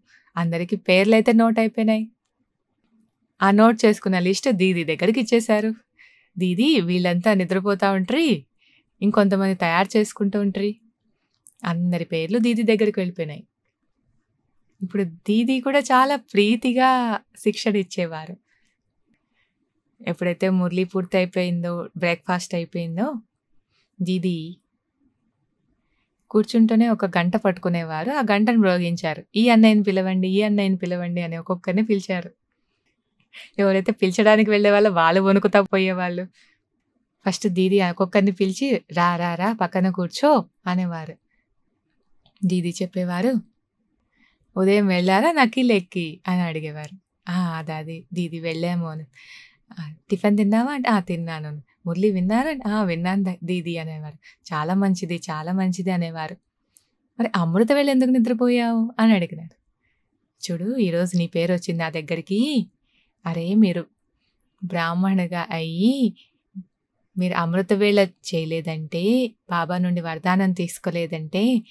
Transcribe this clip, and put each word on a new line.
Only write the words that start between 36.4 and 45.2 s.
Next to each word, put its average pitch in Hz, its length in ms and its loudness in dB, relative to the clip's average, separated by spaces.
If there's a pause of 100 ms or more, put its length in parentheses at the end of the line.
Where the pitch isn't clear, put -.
ఫస్ట్ 185 200 -2
దీది 185 340 2
ఒక్కొక్కరిని 190 500 2
పిలిచి, 196 500 -2 (100)
"రా, 175 240 2
రా, 175 180 -4
రా, 190 180 -2
పక్కన 185 380 0
కూర్చో," 185 540 0 (220)
అనేవారు. 170 480 -4 (1300)
దీది 175 380 -2
చెప్పేవారు, 180 520 -2 (1200)
"ఉదయం 196 300 2
వెళ్ళారా 190 460 2